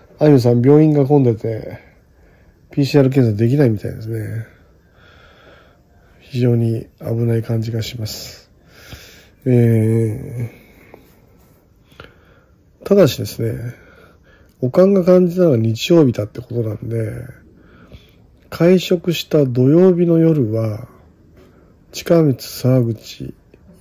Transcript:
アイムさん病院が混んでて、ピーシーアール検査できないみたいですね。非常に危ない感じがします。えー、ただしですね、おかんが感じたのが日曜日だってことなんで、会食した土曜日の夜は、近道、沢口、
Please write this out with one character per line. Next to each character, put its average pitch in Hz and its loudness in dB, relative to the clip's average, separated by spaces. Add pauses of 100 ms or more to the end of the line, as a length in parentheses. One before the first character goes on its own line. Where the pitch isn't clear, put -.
(180)
ア 151 2
イ 151 6
ム 139 6
さ 120 2
ん 120 0
病 147 6
院 156 2
が 139 2
混 143 2
ん - 2
で 120 2
て、 110 -10 (920)
ピ 147 -2
ー - 2
シ 131 0
ー 143 6
ア - 6
ー 131 4
ル - -2
検 131 2
査 101 -4
で 113 2
き 131 0
な 147 2
い 117 2
み 107 -2
た 98 -12
い 87 -12
で 98 -16
す 110 -14
ね。 110 -10 (1700)
非 - -8
常 120 2
に 113 -4 (120)
危 - -8 (120)
な 117 0
い 113 -4
感 113 -4
じ 113 -8
が 113 -6
し 120 -12
ま - -10
す。 - -16 (960)
え 113 0 (120)
ー、 - -20 (2250)
た 196 0
だ 196 6
し - -4
で 107 -8
す - -10
ね、 117 -8 (840)
お 127 -2
か 180 4
ん 196 4
が 185 0
感 185 4
じ 170 -4
た 185 2
の 170 4
が 127 2
日 113 -2
曜 165 6
日 120 2
だ 107 -4
っ - -12
て - -16
こ - -16
と 117 -6
な 107 -6
ん 113 -12
で、 117 -8 (1200)
会 175 2
食 175 -2
し - -8
た 151 2
土 127 0
曜 175 6
日 170 0
の 165 2
夜 151 2
は、 110 -6 (1040)
近 170 0
道、 143 2
沢 127 -2
口、 117 -8 (460)